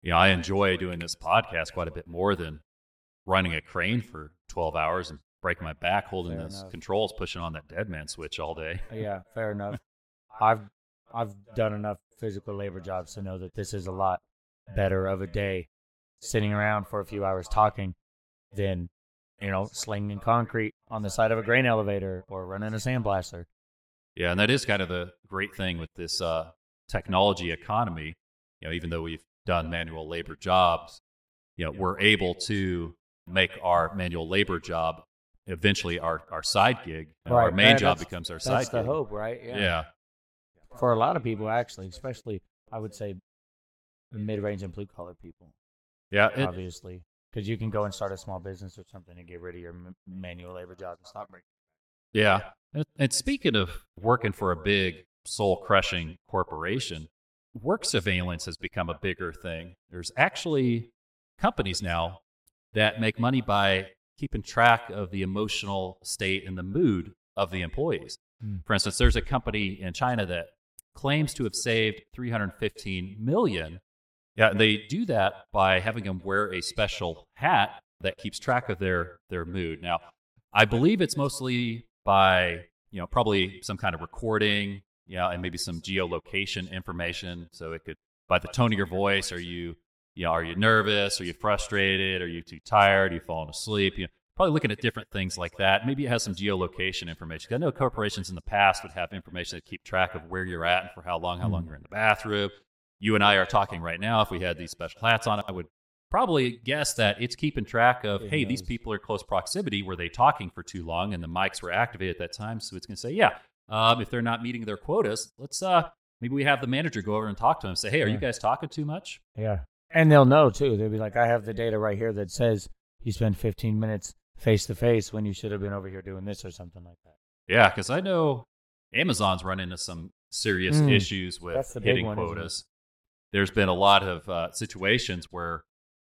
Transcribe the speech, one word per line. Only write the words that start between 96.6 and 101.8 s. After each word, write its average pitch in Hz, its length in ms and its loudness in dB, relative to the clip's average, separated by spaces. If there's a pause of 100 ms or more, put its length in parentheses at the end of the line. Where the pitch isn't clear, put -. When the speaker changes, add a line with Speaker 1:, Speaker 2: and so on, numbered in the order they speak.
Speaker 1:
information. 82 440 -10
I 123 60 -2
know 156 120 0
corporations 104 600 -2
in 92 40 -8
the 85 60 -10
past 101 420 4
would 87 100 -14
have 87 200 -6
information 90 460 -10
to - 40 -14
keep - 220 -16
track 92 300 2
of 80 160 -8
where 92 160 -4
you're 85 180 -4
at 90 200 4
and 90 100 -14
for 90 80 -18
how 85 160 -4
long, 87 220 -4
how 92 80 0
Speaker 2:
Hmm. 101 40 0
Speaker 1:
long 87 140 -2
you're 76 100 -14
in 73 60 -18